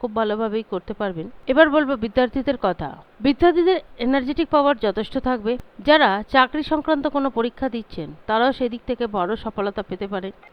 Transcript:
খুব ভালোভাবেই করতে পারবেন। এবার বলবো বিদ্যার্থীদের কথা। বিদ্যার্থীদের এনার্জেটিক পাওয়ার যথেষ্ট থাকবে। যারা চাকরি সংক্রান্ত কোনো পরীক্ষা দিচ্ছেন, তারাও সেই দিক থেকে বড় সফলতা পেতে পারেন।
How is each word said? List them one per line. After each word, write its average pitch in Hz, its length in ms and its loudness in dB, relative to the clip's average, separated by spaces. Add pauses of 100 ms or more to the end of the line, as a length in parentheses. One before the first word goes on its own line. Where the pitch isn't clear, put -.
খুব 214 160 -8
ভালোভাবেই 220 540 -2
করতে 196 240 -6
পারবেন। 190 360 -6 (160)
এবার 294 240 6
বলবো 277 260 2
বিদ্যার্থীদের 247 680 0
কথা। 175 400 -4 (180)
বিদ্যার্থীদের 339 600 4 (180)
এনার্জেটিক 262 500 0
পাওয়ার 285 320 2
যথেষ্ট 214 380 -2
থাকবে। 247 400 -2 (200)
যারা 220 500 4
চাকরি 269 340 2
সংক্রান্ত 302 440 0
কোনো 277 240 -2
পরীক্ষা 233 380 -2
দিচ্ছেন, 175 460 -10 (120)
তারাও 233 260 2
সেই 254 160 -2
দিক 233 180 -8
থেকে 240 200 -2
বড় 202 300 -2
সফলতা 202 460 -6
পেতে 196 240 -8
পারেন। 196 240 -8 (220)